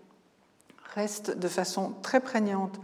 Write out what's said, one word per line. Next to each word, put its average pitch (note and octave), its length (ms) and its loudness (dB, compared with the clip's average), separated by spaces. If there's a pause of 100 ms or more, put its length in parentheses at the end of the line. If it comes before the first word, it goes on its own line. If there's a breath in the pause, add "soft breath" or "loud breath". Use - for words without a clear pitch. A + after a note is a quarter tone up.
(960)
reste G#3 420 -2
de F3+ 120 0
façon F#3+ 540 0
très - 180 4
prégnante, G3 640 0